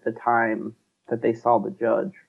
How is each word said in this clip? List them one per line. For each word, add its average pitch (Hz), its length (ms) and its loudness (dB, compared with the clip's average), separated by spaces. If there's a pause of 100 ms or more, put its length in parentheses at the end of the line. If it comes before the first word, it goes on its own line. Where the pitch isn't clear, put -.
the 117 80 -2
time 113 600 0 (340)
that 117 120 -4
they 117 120 2
saw 117 260 2
The 104 120 -4
Judge. 107 420 -2 (160)